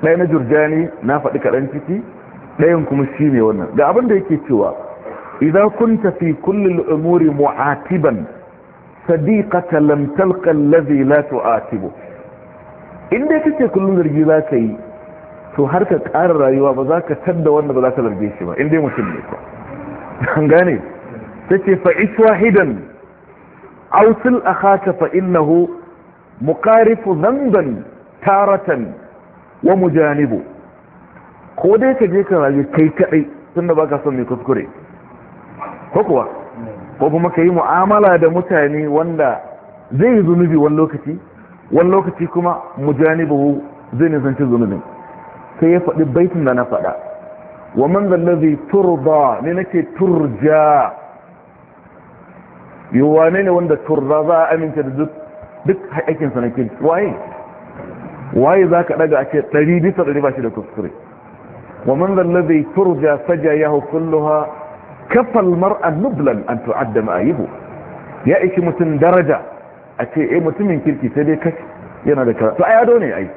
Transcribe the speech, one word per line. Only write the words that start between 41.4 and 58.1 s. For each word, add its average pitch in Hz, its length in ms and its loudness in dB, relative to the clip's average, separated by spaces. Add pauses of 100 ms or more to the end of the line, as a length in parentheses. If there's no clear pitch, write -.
wani 175 200 4
lokaci 180 360 0
kuma 175 300 -2 (200)
mujanibuhu 143 840 0 (380)
zai 165 100 2
nisanci 139 340 -2
zunubin. 117 380 0 (800)
Sai 165 140 4
ya 180 60 4
faɗi 160 260 -2
baitin 170 400 0
da 127 80 2
na 123 120 0
faɗa. - 300 -4 (800)
"ومن 175 340 0
ذا 180 60 2
الذي 160 420 0 (140)
ترضى"، 151 720 2
ne 165 100 -4
nake 180 300 -2 (160)
turja. 151 920 2 (2000)
Yo, 135 160 4
wane 160 360 4
ne 190 60 2
wanda 175 280 2
turza 151 500 0
za 165 200 4
a 156 60 0
aminta 156 280 -4
da 135 80 -4
duk, 147 200 -4 (560)
duk 190 120 2 (300)
aikinsa 156 340 -2
na 120 80 -2
kirki? 117 320 -6
Waye? 165 320 0 (1200)